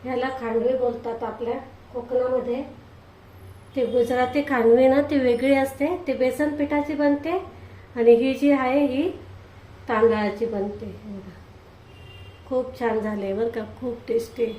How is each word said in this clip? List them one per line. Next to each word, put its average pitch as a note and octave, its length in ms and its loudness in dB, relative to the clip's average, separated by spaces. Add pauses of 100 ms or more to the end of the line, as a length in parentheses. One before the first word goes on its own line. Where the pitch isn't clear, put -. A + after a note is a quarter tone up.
याला B3+ 220 -4 (120)
खांडवी A#3 380 0
बोलतात A#3+ 440 -4
आपल्या A#3+ 360 -6 (360)
कोकणामध्ये. B3+ 680 -2 (1120)
ते B3 100 2
गुजराती B3 600 2
खांडवी A#3+ 400 6
ना, C4+ 120 6 (100)
ती C#4+ 80 2
वेगळी B3+ 360 4
असते, C#4 420 0 (100)
ती C4+ 60 -2
बेसन B3+ 440 0
पिठाची D4 380 -2
बनते C#4+ 420 0 (600)
आणि A#3 180 8
ही C4 200 2
जी C#4+ 160 4
आहे C4+ 360 2
ही C4+ 220 0 (800)
तांदळाची A3 580 2
बनते. G#3 400 -6
हे G#3 260 -14
बघा, F#3 220 -16 (1120)
खूप B3+ 320 -4
छान A3 200 0
झाले G3+ 320 -4
बरं A3+ 160 -2
का, A3+ 160 -6 (160)
खूप A#3+ 280 -8
टेस्टी. A#3 380 -2 (120)